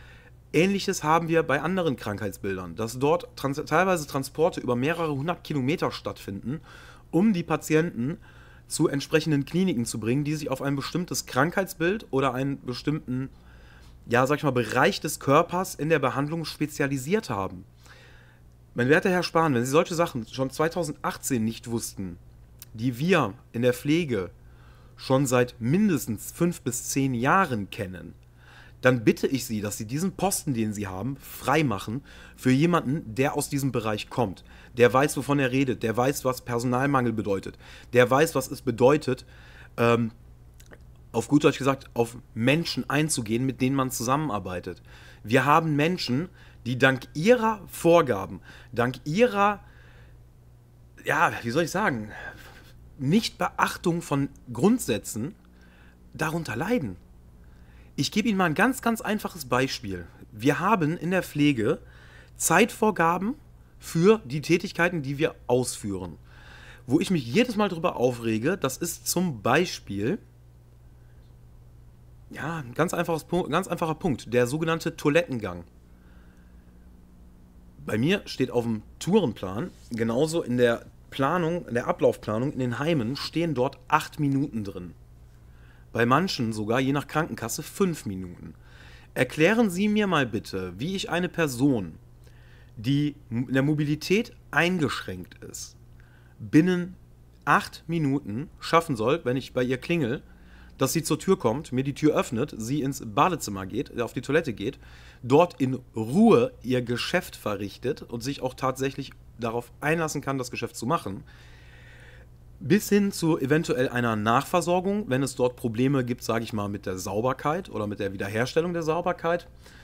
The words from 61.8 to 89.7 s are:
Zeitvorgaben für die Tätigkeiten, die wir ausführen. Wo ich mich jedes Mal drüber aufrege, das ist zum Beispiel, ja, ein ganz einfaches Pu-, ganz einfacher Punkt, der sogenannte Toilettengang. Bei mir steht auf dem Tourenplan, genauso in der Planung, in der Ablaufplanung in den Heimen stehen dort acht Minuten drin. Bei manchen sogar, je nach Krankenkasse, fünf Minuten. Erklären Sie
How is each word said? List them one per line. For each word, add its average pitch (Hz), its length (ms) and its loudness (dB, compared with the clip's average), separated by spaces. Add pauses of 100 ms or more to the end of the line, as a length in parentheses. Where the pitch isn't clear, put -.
Zeitvorgaben 185 1000 2 (440)
für 208 440 4
die 143 180 -6
Tätigkeiten, 170 600 0
die 135 160 -6
wir 151 180 0 (120)
ausführen. 101 720 -2 (720)
Wo 143 120 4
ich 196 120 0
mich 147 140 2
jedes 202 320 2
Mal 208 120 2
drüber 170 280 -2
aufrege, 117 580 0
das - 220 -4
ist - 300 -8
zum 170 340 -2
Beispiel, 120 800 0 (2000)
ja, 160 300 -8
ein 120 160 -12
ganz 170 180 0
einfaches 170 320 -2
Pu-, 175 240 -2
ganz 175 180 0
einfacher 160 280 -2
Punkt, 117 380 -4
der 123 140 4
sogenannte 160 480 -2
Toilettengang. 104 720 0 (2250)
Bei 107 120 -2
mir 160 280 2
steht 127 260 -4
auf 117 120 0
dem 113 200 -4 (160)
Tourenplan, 151 680 0 (200)
genauso 123 540 0
in 123 140 -2
der 120 280 4 (240)
Planung, 165 580 0
in 117 60 -8
der 120 140 0
Ablaufplanung 127 640 0
in 123 60 -6
den 120 200 -2
Heimen 139 360 0
stehen 165 380 -2
dort 123 260 0 (100)
acht 151 300 0
Minuten 139 440 0
drin. 90 300 -10 (960)
Bei 113 140 2
manchen 131 480 2
sogar, 107 260 0
je 135 140 0
nach 143 140 -2
Krankenkasse, - 560 -4
fünf 180 420 -2
Minuten. 92 480 -8 (600)
Erklären 185 560 2
Sie 196 200 0